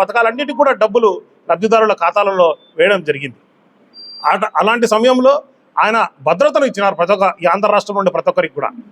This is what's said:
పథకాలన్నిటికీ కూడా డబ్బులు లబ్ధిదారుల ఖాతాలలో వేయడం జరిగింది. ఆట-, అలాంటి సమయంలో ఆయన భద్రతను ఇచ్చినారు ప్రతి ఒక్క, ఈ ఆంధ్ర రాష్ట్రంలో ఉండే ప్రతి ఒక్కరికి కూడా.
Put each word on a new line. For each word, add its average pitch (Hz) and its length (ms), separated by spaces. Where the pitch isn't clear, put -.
పథకాలన్నిటికీ 233 600
కూడా 277 120
డబ్బులు 220 280
లబ్ధిదారుల 214 520
ఖాతాలలో 185 460
వేయడం 185 300
జరిగింది. 139 300
ఆట-, 202 200
అలాంటి 226 340
సమయంలో 254 400
ఆయన 220 160
భద్రతను 277 420
ఇచ్చినారు 196 300
ప్రతి 175 160
ఒక్క, 190 100
ఈ 175 100
ఆంధ్ర 202 220
రాష్ట్రంలో 202 280
ఉండే 180 140
ప్రతి 165 160
ఒక్కరికి 170 260
కూడా. 131 120